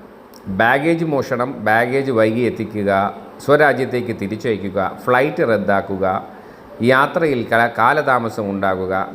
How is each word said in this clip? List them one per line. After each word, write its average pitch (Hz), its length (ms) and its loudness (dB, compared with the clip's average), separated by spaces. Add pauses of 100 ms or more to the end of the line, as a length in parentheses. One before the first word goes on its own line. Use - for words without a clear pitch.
(480)
ബാഗേജ് 139 560 2
മോഷണം, 131 600 -4
ബാഗേജ് 123 460 0
വൈകി 110 300 2
എത്തിക്കുക, 101 720 0 (300)
സ്വരാജ്യത്തേക്ക് 123 800 2
തിരിച്ചയക്കുക, 98 840 -4
ഫ്ലൈറ്റ് 139 440 2
റദ്ദാക്കുക, 98 560 0 (760)
യാത്രയിൽ 131 720 2
ക-, 117 260 4
കാലതാമസം 120 720 2
ഉണ്ടാകുക, 95 640 -2